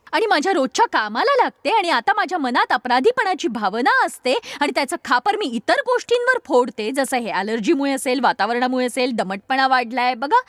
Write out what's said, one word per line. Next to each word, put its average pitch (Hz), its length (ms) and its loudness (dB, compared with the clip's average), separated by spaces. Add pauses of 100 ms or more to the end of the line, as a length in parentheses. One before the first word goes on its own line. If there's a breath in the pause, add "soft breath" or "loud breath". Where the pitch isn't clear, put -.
(120)
आणि 349 140 2
माझ्या 370 280 2
रोजच्या 330 320 2
कामाला 330 580 0
लागते. - 260 -4
आणि 392 200 2
आता 277 240 2
माझ्या 370 240 -2
मनात 277 340 0
अपराधीपणाची 320 760 0
भावना 240 580 2
असते - 280 -4 (260 loud breath)
आणि 285 160 0
त्याचं 311 200 -2 (100)
खापर 262 300 0
मी 427 100 -4
इतर 254 340 -2
गोष्टींवर 494 680 0
फोडते, 254 460 0
जसं 269 260 -2
हे 226 140 -4
ॲलर्जीमुळे 233 600 0
असेल, 262 280 -2
वातावरणामुळे 247 640 0
असेल, 247 260 -2
दमटपणा 220 560 -2
वाढलाय. 247 460 0
बघा, 285 360 0